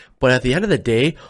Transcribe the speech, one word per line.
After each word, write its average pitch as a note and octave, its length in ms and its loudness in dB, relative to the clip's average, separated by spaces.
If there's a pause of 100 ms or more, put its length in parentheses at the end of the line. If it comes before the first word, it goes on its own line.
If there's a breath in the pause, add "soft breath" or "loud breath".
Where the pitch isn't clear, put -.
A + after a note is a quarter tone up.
(200 loud breath)
But B2+ 100 2
at B2 100 2
the B2+ 140 0
end F#3+ 100 -2
of G#3 60 -2
the C#3+ 80 0
day, A#2+ 380 0 (140 loud breath)